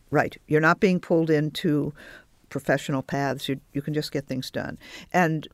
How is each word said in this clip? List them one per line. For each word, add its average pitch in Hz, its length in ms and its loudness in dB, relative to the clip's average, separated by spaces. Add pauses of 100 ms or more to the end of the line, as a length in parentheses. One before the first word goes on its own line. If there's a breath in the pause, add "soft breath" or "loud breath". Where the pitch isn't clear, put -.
(120)
right. - 240 0 (120)
You're 151 140 2
not 165 200 4
being 185 180 4
pulled 165 300 2
into 147 640 0 (540 loud breath)
professional 139 540 -2
paths. 139 480 -4
You, 135 100 -2 (140)
you 143 80 -2
can 151 120 -6
just 151 200 -4
get 143 140 -4
things 127 220 -6
done. - 280 -8 (340 loud breath)
And 160 420 2